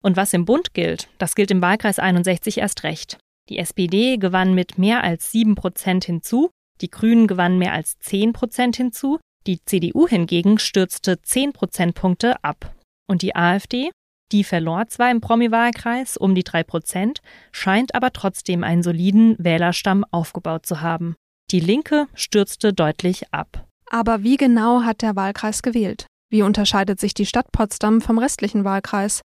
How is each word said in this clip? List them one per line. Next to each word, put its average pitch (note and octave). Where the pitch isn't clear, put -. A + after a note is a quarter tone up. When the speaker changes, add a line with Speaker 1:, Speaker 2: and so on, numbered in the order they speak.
Speaker 1:
Und F#3+
was G3
im F3
Bund C4+
gilt, E3
das F3
gilt G3+
im F#3
Wahlkreis G3
einundsechzig F3+
erst -
recht. -
Die A2
S E3+
P F3+
D A3
gewann F#3
mit F3+
mehr G#3
als -
sieben A3
Prozent F#3
hinzu, A#3
die F3+
Grünen A3+
gewannen F#3
mehr F3
als -
zehn G#3
Prozent A#3+
hinzu, C4+
die F#3
C G3
D E3
U E4
hingegen F3
stürzte -
zehn C#4
Prozentpunkte -
ab. -
Und F#3
die F#3
A F3
F G3
D, C4+
die G3+
verlor E3+
zwar A#3+
im A#3
Promi-Wahlkreis A#3
um F#3+
die F3+
drei E3
Prozent, F#3+
scheint G#3+
aber B3+
trotzdem F3+
einen E3+
soliden G3
Wählerstamm F3
aufgebaut E3
zu D#3
haben. E3
Die F#3
Linke C#4+
stürzte -
deutlich F3
ab. -
Speaker 2:
Aber A3+
wie B3+
genau A#3+
hat A3+
der G#3+
Wahlkreis G3+
gewählt? A3+
Wie G#3+
unterscheidet G3
sich G3+
die G#3
Stadt -
Potsdam G#3+
vom A3+
restlichen A3+
Wahlkreis? G3